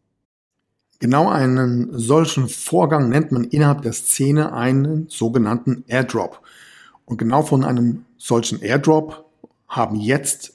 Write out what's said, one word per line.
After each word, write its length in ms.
Genau 300
einen 680
solchen 500
Vorgang 640
nennt 220
man 120
innerhalb 380
der 120
Szene 600
einen 560
sogenannten 760
Airdrop. 540
Und 120
genau 260
von 200
einem 420
solchen 440
Airdrop 640
haben 280
jetzt 580